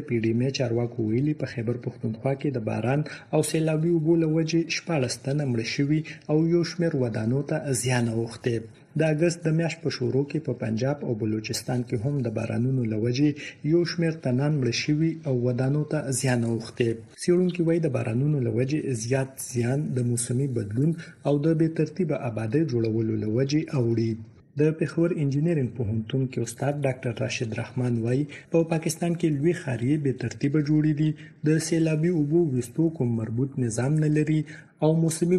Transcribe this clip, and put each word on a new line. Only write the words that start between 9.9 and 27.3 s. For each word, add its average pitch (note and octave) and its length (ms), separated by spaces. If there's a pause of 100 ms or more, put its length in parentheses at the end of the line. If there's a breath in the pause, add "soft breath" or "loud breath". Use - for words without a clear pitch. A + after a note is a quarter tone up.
شورو B2 340
کې D3+ 160
په C3 60 (100)
پنجاب B2 480
او - 100
بلوچستان A2 640
کې B2 120 (100)
هم C#3+ 200
د A2+ 120
بارانونو A#2+ 520
له A2 140
وجې C3 260 (400 loud breath)
یو E3+ 100 (120)
شمېر E3 340
تنان C#3 320
مړه A#2+ 220
شوي D#3 320 (160)
او C3+ 60 (120)
ودانو C3 380 (100)
ته C3+ 240
زیان B2 300
اوښتی. A#2 420 (320)
څېړونکي F3 400
وایي، E3 240
د C3 80
بارانونو B2 540
له A2 100
وجې C3+ 220 (240)
زیات C3+ 260 (160)
زیان B2 400 (100)
د A#2+ 140
موسمي B2 480
بدلون A2+ 340 (360 loud breath)
او C#3+ 60 (120)
د E3 120
بې D#3+ 100 (120)
ترتیبه D#3 400 (100)
آبادۍ A2 320 (100)
جوړولو A2+ 420 (100)
له G#2+ 40 (100)
وجې C#3 240 (160)
اوړي. A#2 340 (480)
د D#3 180
پېښور E3+ 320 (120)
انجینرینګ C#3+ 540
پوهنتون A2 540
کې - 160
استاد C#3+ 280 (120)
ډاکټر C3 260 (100)
راشد A#2 360